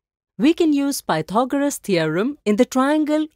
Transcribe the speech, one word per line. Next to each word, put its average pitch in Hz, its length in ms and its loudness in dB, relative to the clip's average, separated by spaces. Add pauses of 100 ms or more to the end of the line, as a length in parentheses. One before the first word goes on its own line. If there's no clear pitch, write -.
(380)
We 285 160 4
can 320 180 2
use 277 300 -2
Pythagoras' 247 760 -2
theorem 175 720 -2
in 208 100 2
the 247 80 4
triangle 302 720 0